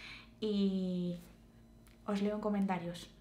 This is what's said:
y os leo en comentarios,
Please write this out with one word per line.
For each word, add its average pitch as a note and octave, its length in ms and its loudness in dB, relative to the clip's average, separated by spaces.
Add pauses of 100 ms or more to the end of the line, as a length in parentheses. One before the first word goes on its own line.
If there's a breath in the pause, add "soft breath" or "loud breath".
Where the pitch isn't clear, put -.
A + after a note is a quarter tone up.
(400 loud breath)
y F#3 840 2 (840)
os G3+ 160 0
leo G#3 140 2
en G#3+ 60 -4
comentarios, F#3+ 680 0 (120)